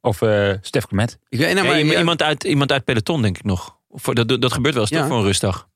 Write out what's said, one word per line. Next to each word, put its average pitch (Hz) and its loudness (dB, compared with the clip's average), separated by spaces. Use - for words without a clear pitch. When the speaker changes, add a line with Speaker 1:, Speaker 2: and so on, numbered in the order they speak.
Speaker 1:
Of, 120 -2
eh, 101 2
Stef - -4
Clement. 107 -4
Speaker 2:
Ik 110 -6
weet, 170 0
nou, - 2
Speaker 3:
Ja, 196 0
Speaker 2:
maar, - 2
Speaker 3:
iemand, 151 2
Speaker 2:
ja. 175 2
Speaker 3:
iemand 170 0
uit, 151 -2
iemand 143 2
uit 135 0
peloton, 131 0
denk 98 0
ik - -20
nog. - -4
Of, - -18
dat, 120 0
dat 127 2
gebeurt 135 0
wel 120 0
eens, 107 -2
Speaker 2:
Ja. 160 0
Speaker 3:
toch, 156 0
voor 131 -2
een 104 2
rustdag. 98 -2